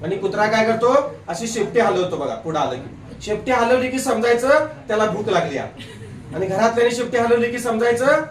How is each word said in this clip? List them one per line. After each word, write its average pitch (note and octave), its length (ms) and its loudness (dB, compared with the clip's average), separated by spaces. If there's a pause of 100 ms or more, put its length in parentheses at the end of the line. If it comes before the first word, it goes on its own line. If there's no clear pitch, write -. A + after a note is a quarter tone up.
आणि F3+ 120 -2
कुत्रा G3 300 -2
काय A3 200 2
करतो? A3+ 500 2 (120)
अशी E3+ 200 -6
शेपटी A3+ 320 0
हलवतो F3+ 380 2
बघा, B2+ 180 -4
पुढं D#3 240 -4
आलं B2+ 160 -2
की. - 460 -14
शेपटी G#3+ 300 -4
हलवली B3+ 380 4
की C4 100 -4
समजायचं A#3+ 680 2 (220)
त्याला G#3+ 180 2
भूक G3+ 240 -2
लागली D#3+ 280 0
आहे. - 280 -10 (500)
आणि F3+ 100 -2
घरातल्याने A3+ 500 2
शेपटी A#3+ 220 -2
हलवली A#3 340 2
की A#3+ 80 -6
समजायचं A#3 460 0 (260)